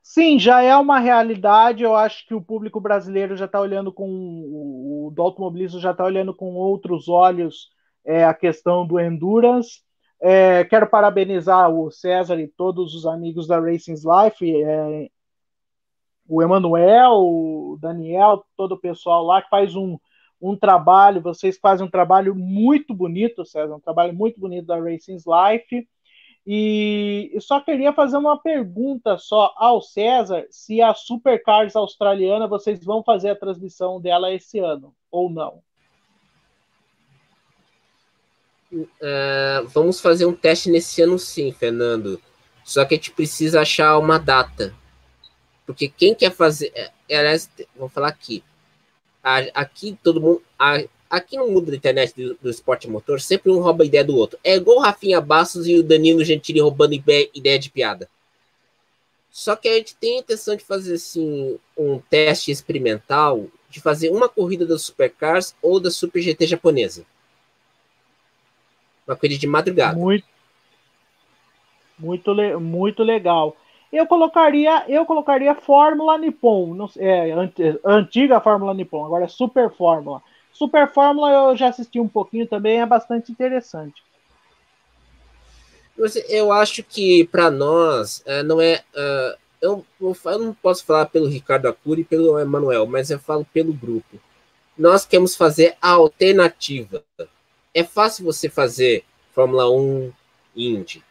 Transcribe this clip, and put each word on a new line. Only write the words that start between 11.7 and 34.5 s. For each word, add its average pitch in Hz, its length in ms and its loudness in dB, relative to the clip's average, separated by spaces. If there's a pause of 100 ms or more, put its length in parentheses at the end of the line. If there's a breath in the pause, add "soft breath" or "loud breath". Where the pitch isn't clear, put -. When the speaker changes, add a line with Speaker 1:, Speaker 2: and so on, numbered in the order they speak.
Speaker 1:
César 180 480 -4
e 151 80 -8
todos 180 480 -6
os 160 100 -14
amigos 165 400 -6
da 165 140 0
Racing 165 340 -6
Life, 165 720 0
é, 151 460 -6 (1160)
o 160 140 -2
Emanuel, 185 680 4
o 160 680 -2
Daniel, 170 640 0 (140)
todo 190 140 -6
o 185 80 -10
pessoal 170 440 -2
lá 180 180 2
que - 80 -20
faz 196 260 0
um, 185 220 -8 (440)
um 196 140 -6
trabalho, 190 680 4
vocês 175 360 -4
fazem 190 280 0
um 180 40 -12
trabalho 190 440 2
muito 214 600 0
bonito, 185 520 -6
César, 151 300 -8
um 151 60 -20
trabalho 170 320 -2
muito 214 260 -4
bonito 180 260 -10
da 170 140 -4
Racing 170 380 -10
Life. 208 680 0 (580 soft breath)
E 208 880 -4
eu 202 80 -8
só 285 180 -2
queria 285 340 -2
fazer 285 240 0
uma 294 200 0
pergunta 240 800 -4
só 208 400 0
ao 233 240 2
César, 208 680 -2
se - 320 -4
as 220 200 2
supercars 220 720 0
australiana, 202 720 -2
vocês 202 360 -6
vão 208 200 -4
fazer 208 260 0
a 202 60 -2
transmissão 185 640 -8
dela 180 340 -2
esse 190 260 -10